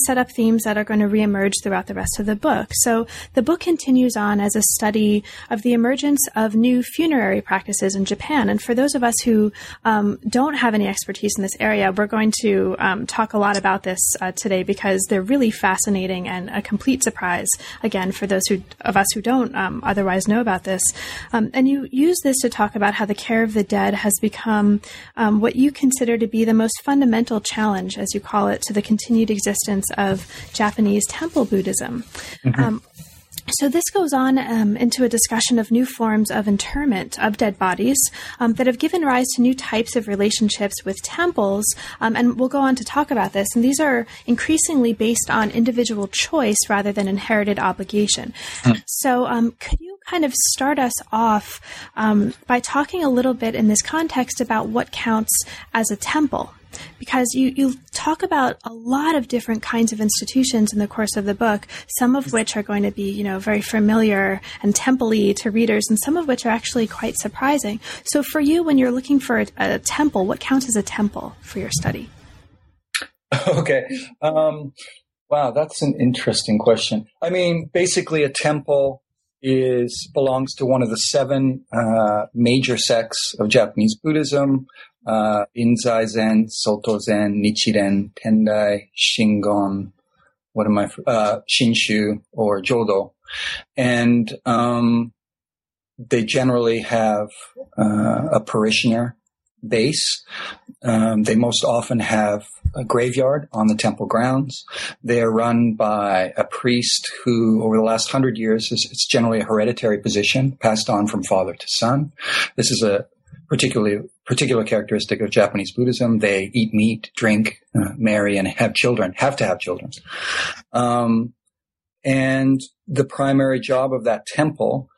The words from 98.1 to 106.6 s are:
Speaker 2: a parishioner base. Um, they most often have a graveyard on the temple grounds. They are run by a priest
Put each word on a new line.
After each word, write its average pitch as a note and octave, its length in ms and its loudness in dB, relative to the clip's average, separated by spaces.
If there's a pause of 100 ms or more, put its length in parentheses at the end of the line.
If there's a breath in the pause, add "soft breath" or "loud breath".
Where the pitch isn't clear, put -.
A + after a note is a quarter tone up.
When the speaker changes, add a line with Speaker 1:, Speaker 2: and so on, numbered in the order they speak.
Speaker 2:
a A2+ 100 4
parishioner A2+ 760 0 (500)
base. A#2+ 580 0 (600 loud breath)
Um, A2 400 2
they A2 120 2
most A#2 280 2
often A#2 360 0
have G#2 460 0 (300)
a B2+ 80 -4
graveyard B2+ 680 0
on A2 160 2
the G#2+ 80 4
temple G#2+ 300 -2
grounds. C3 580 0 (400 loud breath)
They A#2 180 2
are A2+ 100 2
run A#2 420 2
by G2+ 640 0
a - 60 2
priest - 640 -2 (140)